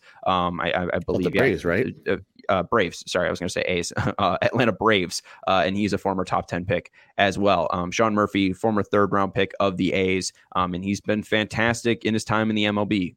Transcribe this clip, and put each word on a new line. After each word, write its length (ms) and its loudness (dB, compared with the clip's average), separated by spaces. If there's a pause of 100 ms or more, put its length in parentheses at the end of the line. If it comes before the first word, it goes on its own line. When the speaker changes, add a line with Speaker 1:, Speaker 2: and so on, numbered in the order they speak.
(260)
Speaker 1:
Um, 320 0
I, 120 -2
I, 140 0
I 0 -
Speaker 2:
Of 200 -4
the 80 -4
Speaker 1:
believe, 220 0
yeah. 80 2
Speaker 2:
Braves, 240 0
right? 280 0 (140)
Speaker 1:
Uh, 80 0 (320)
uh, 140 2
Braves. 440 0
Sorry, 200 0
I 40 0
was 100 -4
gonna 100 -4
say 120 -2
A's. 360 -2
<laughs> 200 -2
Uh, 220 0
Atlanta 320 2
Braves, 500 0 (240)
uh, 200 4
and 100 -2
he's 160 0
a 60 0
former 260 -4
top 220 -2
ten 180 -4
pick 280 -2 (260)
as 200 2
well. 340 2
Um, 180 -2
Sean 240 2
Murphy, 400 2
former 280 0
third 300 2
round 220 0
pick 260 -2
of 160 0
the 160 0
A's, 400 0 (240)
um, 160 0
and 100 -6
he's 180 -2
been 220 -2
fantastic 840 0
in 80 2
his 100 -2
time 240 0
in 80 0
the 80 2
M 140 0
L 80 0
B. 300 -2